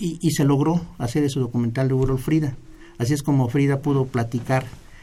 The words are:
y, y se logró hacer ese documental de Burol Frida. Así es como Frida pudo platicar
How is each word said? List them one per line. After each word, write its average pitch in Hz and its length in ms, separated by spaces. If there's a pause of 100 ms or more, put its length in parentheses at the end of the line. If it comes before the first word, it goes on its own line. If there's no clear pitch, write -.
y, 165 200
y 170 120
se 151 120
logró 151 360 (180)
hacer 131 240
ese 143 160
documental 120 480
de 131 80
Burol 131 240
Frida. 156 380 (420)
Así 117 160
es 147 80
como 139 260
Frida 139 340
pudo 139 240
platicar 123 580 (380)